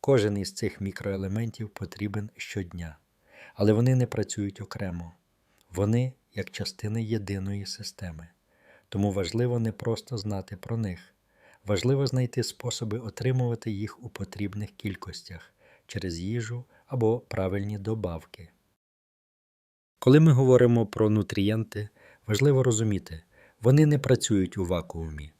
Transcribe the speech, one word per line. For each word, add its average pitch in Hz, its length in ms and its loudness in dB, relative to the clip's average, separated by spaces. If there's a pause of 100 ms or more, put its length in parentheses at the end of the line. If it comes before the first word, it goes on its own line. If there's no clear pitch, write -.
Кожен 107 360 4
із 95 160 -6
цих - 280 -6
мікроелементів 98 880 -6
потрібен 104 680 -8
щодня. 87 600 -10 (580)
Але 104 180 6
вони 123 220 4
не 123 100 4
працюють 104 560 -4
окремо. 87 520 -8 (580)
Вони 113 420 0 (200)
як 95 180 -8
частина 110 480 -6
єдиної 101 640 -4
системи. 85 640 -14 (640)
Тому 98 220 0
важливо 117 480 -2
не 113 120 -2
просто 113 460 -6
знати 101 400 -6
про 117 200 -8
них. 98 220 -6 (680)
Важливо 127 420 0
знайти 123 360 -2
способи 113 560 -6
отримувати 120 720 -2
їх 104 320 -8
у 110 60 -14
потрібних 101 600 -8
кількостях - 840 -12 (340)
через 92 320 -6
їжу 113 460 -6 (220)
або 117 320 2
правильні 98 580 -4
добавки. 98 720 -6 (1500)
Коли 139 200 8
ми 160 120 8
говоримо 123 540 6
про 107 240 2
нутрієнти, 104 800 0 (380)
важливо 131 360 4
розуміти, 107 600 0 (380)
вони 139 240 8
не 147 140 4
працюють 101 580 2
у 92 80 -2
вакуумі. 82 760 -6